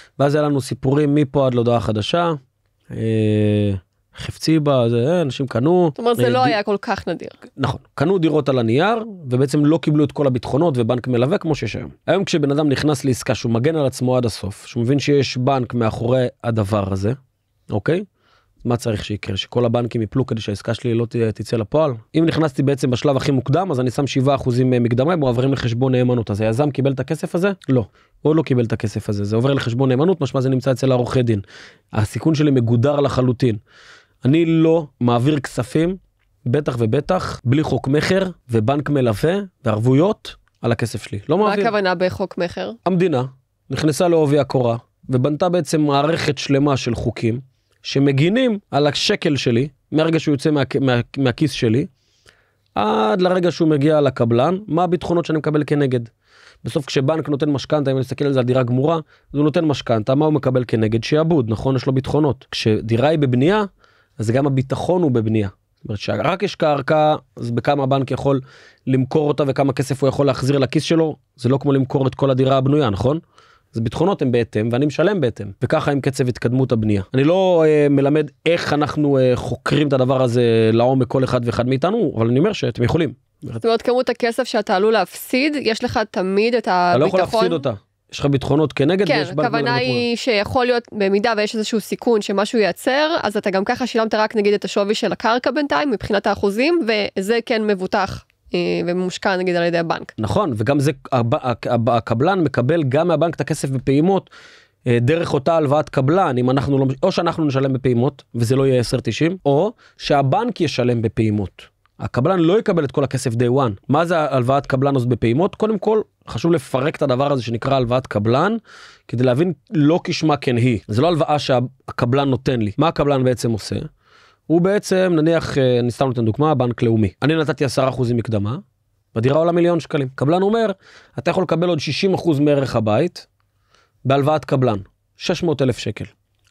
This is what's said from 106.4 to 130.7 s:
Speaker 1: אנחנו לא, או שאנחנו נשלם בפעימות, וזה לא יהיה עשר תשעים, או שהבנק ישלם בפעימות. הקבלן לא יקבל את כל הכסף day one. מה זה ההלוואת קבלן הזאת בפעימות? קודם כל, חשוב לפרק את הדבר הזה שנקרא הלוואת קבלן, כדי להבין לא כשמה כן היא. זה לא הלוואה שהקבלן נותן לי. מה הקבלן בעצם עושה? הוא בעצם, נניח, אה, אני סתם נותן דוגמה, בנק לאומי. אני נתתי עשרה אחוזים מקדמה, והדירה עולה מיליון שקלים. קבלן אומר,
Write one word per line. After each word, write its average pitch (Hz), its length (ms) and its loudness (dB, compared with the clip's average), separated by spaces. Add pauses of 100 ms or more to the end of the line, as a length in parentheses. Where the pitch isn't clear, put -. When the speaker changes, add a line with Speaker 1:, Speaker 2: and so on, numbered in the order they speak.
Speaker 1:
אנחנו 135 280 2
לא, 135 80 2 (160)
או 185 100 2
שאנחנו 170 320 -2
נשלם 135 280 0
בפעימות, 127 500 0 (120)
וזה 120 220 0
לא 135 100 2
יהיה 127 140 4
עשר 120 200 -2
תשעים, 156 360 -2 (100)
או 156 260 2 (260)
שהבנק 156 600 0
ישלם 123 420 0
בפעימות. 107 720 -2 (220)
הקבלן 156 400 -2
לא 170 200 4
יקבל 180 260 0
את 127 80 -6
כל 143 120 0
הכסף - 280 -4
day 120 180 0 (160)
one. 107 60 -2 (160)
מה 147 160 2
זה 170 140 0
ההלוואת 135 480 0
קבלן 139 300 0
הזאת 120 120 0
בפעימות? 127 460 0
קודם 220 240 -2
כל, 214 220 0 (280)
חשוב 165 240 0
לפרק 143 440 -2
את - 60 -4
הדבר 139 300 0
הזה 131 100 -2
שנקרא 117 340 -2
הלוואת 127 300 0
קבלן, 127 500 0 (520)
כדי 120 160 -2
להבין 139 280 2 (180)
לא 160 340 4
כשמה 156 320 0
כן 131 200 -2
היא. 117 220 2 (100)
זה 110 140 0
לא 160 60 4
הלוואה 151 300 0
שהקבלן 131 920 -2
נותן 131 320 0
לי. 104 180 -2
מה 151 100 4
הקבלן 143 360 0
בעצם 123 260 0
עושה? 107 260 -4 (720)
הוא 160 140 4
בעצם, 185 560 2
נניח, 156 420 0
אה, 127 220 4
אני 120 100 0
סתם 139 160 0
נותן 120 180 -2
דוגמה, 143 300 2
בנק 123 280 -2
לאומי. 110 280 4 (120)
אני 143 120 2
נתתי 151 300 -2
עשרה 131 240 0
אחוזים 123 280 -2
מקדמה, 107 420 -4 (560)
והדירה 127 240 2
עולה 170 140 2
מיליון 170 280 2
שקלים. 139 340 -4
קבלן 165 280 0
אומר, 220 240 0 (520)